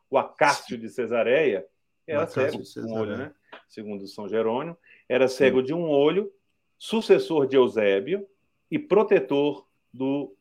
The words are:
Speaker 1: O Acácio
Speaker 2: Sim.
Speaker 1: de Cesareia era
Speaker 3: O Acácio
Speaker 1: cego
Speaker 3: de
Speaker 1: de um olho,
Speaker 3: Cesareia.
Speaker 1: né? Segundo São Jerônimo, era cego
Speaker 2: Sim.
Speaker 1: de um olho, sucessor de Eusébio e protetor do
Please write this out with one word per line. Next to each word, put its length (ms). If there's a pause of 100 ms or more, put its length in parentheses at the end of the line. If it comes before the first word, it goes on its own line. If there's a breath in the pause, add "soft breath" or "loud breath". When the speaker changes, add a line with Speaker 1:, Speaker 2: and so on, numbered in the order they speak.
Speaker 1:
O 80
Acácio 580
Speaker 2:
Sim. 60
Speaker 1:
de 80
Cesareia 760 (420)
era 140
Speaker 3:
O 20
Acácio 280
Speaker 1:
cego 120
Speaker 3:
de 100
Speaker 1:
de 60
um 200
olho, 120
Speaker 3:
Cesareia. 60 (120)
Speaker 1:
né? 40 (340 loud breath)
Segundo 400
São 200
Jerônimo, 480 (320 soft breath)
era 200
cego 320
Speaker 2:
Sim. 80
Speaker 1:
de 80
um 120
olho, 460 (440)
sucessor 720
de 80
Eusébio 720 (440)
e 80
protetor 880 (260)
do 480